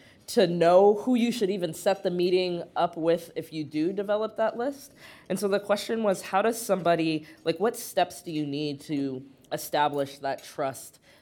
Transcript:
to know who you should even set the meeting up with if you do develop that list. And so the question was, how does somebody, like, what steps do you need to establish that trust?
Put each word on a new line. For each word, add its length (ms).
to 200
know 560
who 120
you 160
should 200
even 240
set 280
the 80
meeting 520
up 220
with 400
if 160
you 100
do 300
develop 460
that 180
list. 360
And 100
so 100
the 120
question 420
was, 200
how 180
does 200
somebody, 680
like, 160
what 160
steps 460
do 100
you 140
need 360
to 400
establish 680
that 240
trust? 560